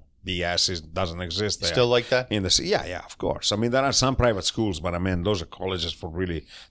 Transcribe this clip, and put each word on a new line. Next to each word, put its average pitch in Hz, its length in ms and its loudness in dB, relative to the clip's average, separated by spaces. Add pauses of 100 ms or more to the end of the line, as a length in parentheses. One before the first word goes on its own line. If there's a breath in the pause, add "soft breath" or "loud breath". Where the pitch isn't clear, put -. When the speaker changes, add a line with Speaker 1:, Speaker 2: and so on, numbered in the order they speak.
(240)
Speaker 1:
B 90 200 -2
S 85 260 2
is, 87 120 -4
doesn't 82 380 -4
exist 92 420 -2
there. 85 100 0
Speaker 2:
Still 120 160 4
like 120 220 2
that? 127 220 0
Speaker 1:
In 104 120 2
the 92 60 0
ci-, - 180 2
yeah, 180 180 0
yeah, 87 200 -8
of - 120 -16
course. - 340 -2
I 107 40 0
mean, 113 160 0
there 135 120 2
are 139 80 2
some 131 240 2
private 113 300 2
schools, 101 340 0
but 85 140 -4
I 87 60 -2
mean, 90 240 0
those 98 180 2
are 80 60 -8
colleges 90 460 -4
for - 160 -10
really 85 360 -4 (260 loud breath)